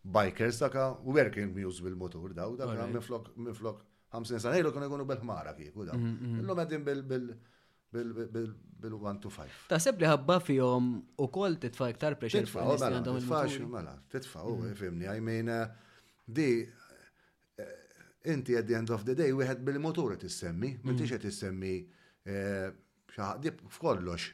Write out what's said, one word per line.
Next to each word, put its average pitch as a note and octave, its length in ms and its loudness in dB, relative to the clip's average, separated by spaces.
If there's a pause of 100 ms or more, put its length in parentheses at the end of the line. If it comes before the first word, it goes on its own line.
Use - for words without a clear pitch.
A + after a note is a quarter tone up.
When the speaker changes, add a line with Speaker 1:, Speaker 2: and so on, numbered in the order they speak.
Speaker 1:
bikers, G#2 540 4
dak C3+ 140 2 (300)
working A2 500 4
mules F#2 280 -4
bil-mutur F2+ 520 -6
daw, G2 220 -4
dak B2+ 140 -4
Speaker 2:
All A2 80 -2
right. G2+ 160 -4
Speaker 1:
minflok, A2+ 440 -6
minflok G#2+ 460 -8 (300)
ħamsin A#2 260 -4
sena B2 180 2
ilu D#3 140 4
kienu C#3+ 160 -4
jkunu C#3+ 180 -4
bil-ħmara G#2+ 500 -4
kieku D#2 300 -10
daw. E2 100 -6
Speaker 2:
Mhm, A#2 260 -2
mhm. A#2 180 -2
Speaker 1:
Illum F3+ 180 -2
qegħdin D#3 280 -2
bil-, C#3 180 -2
bil-, B2+ 320 -4 (560)
bil-, A#2 220 -4
bil-, A2+ 180 -6
bil-, A2 220 -4 (280)
bil-one G#2 380 -6
to G#2 100 -8
five. C#2+ 220 -12 (180)
Speaker 2:
Taħseb F3 300 4
li D#3+ 80 6
ħabba D#3 340 6
fihom B2 640 4 (160)
ukoll F3 380 2
titfa' B2 360 -2
iktar D3+ 240 0
pressure - 240 2
Speaker 1:
Titfa', - 220 -2
Speaker 2:
fuq - 80 4
nies C#3 100 4
li C3 80 4
Speaker 1:
mela, B2+ 100 2
Speaker 2:
għandhom B2+ 200 0
Speaker 1:
titfa', D3 260 2
Speaker 2:
il-muturi? A#2+ 260 -4
Speaker 1:
mela, D2+ 280 -8 (100)
titfa', B2+ 340 -8
u A2+ 140 -2
Speaker 2:
Mhm. A2 180 -4
Speaker 1:
fimni, F2+ 320 -4
I G#2+ 120 -4
mean, A2+ 300 0
eh, A2+ 180 0 (580)
di, A#2+ 420 4 (920)
eh, - 80 -8 (680)
inti B2+ 240 2
at A2 80 2
the A#2 100 2
end A2+ 140 0
of G#2+ 160 0
the B2+ 80 2
day, D3 180 4
wieħed B2+ 320 2
bil-mutur C#3+ 540 0
qed F#2 80 -12
issemmi, F2+ 480 -4
Speaker 2:
Mhm. A2 100 -10
Speaker 1:
m'intix B2 280 2
qed G#2 140 -4
issemmi, F#2+ 600 -4 (380)
eh, G2+ 460 -2 (360)
xi - 140 -10
ħa-, G2+ 180 -4
di D#3 120 -2
f'kollox. F2+ 840 -2